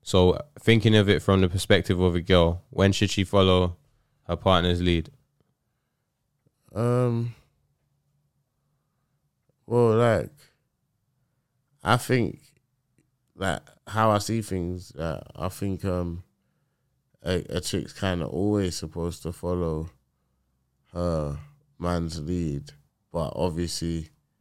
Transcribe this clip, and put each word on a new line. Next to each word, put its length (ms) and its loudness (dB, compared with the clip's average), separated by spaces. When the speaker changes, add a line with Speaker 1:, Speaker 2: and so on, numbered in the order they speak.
Speaker 1:
So 360 4
thinking 360 4
of 140 6
it 120 2
from 200 4
the 80 2
perspective 500 2
of 160 4
a 60 0
girl, 480 4
when 220 2
should 180 0
she 140 0
follow 540 2
her 80 -2
partner's 460 2
lead? 280 0
Speaker 2:
Um, 640 0
well, 300 2
like, 360 2
I 140 2
think, 420 -2
like, 260 -4
how 240 2
I 80 4
see 220 -4
things, 540 -6
uh, 280 -6
I 140 -8
think, 360 -6
um, 380 -4
a, 100 -2
a 120 -4
chick's 320 -6
kinda 320 -4
always 500 -2
supposed 480 -8
to 80 -8
follow 580 -4
her 440 -4
man's 400 -4
lead, 520 -6
but 240 -6
obviously 760 -6